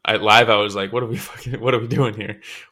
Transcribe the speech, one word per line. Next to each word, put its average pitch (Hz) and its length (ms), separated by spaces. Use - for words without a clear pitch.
I, 107 120
live, 107 340
I 107 60
was 104 180
like, 98 180
"What 123 100
are 120 40
we 113 100
<laughs> - 20
fucking, - 420
what 127 140
are 117 40
we 113 100
doing 117 260
here?" 101 260